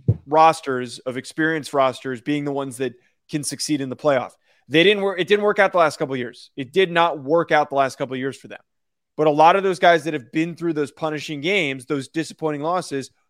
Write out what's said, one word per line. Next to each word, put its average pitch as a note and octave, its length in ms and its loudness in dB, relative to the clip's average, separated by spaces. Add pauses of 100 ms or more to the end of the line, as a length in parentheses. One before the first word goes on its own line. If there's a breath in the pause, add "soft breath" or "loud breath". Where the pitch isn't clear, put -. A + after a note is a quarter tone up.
(260)
rosters, C3+ 760 2
of B2 160 -8
experienced D#3 560 -4
rosters C3 480 -2
being D3 240 -4
the C#3+ 80 -4
ones C#3 260 -6
that B2+ 160 -4 (360)
can D3 140 -6
succeed C#3+ 360 -4
in C3+ 100 -6
the B2 60 -8
playoff. B2+ 360 0 (360)
They D3+ 140 4
didn't G3 220 4
work. F#3 160 -4
It F3 80 -2
didn't G#3 160 2
work G#3 160 2
out F#3+ 100 4
the F#3 80 0
last D#3 180 2
couple C3+ 180 -6
of C3 40 -4
years. A#2+ 380 -10
It C3 160 -8
did F#3 180 2
not E3+ 300 0
work D#3 320 0
out D3 160 4
the C#3 80 -4
last C3+ 220 0
couple C3+ 160 -6
of C3 40 -6
years C3 180 -6
for - 120 -20
them. G#2 100 -16 (580)
But D#3 120 2
a - 20 6
lot D#3 240 8
of G3 80 2
those F#3 160 -2
guys E3+ 240 4
that D#3+ 100 -4
have B2+ 200 -10
been E3 240 -4
through E3 160 -4
those D3 180 -4
punishing D3+ 500 -8
games, C#3+ 460 -2
those C#3 220 -4
disappointing D3+ 540 -6
losses, D#3 500 -6 (180)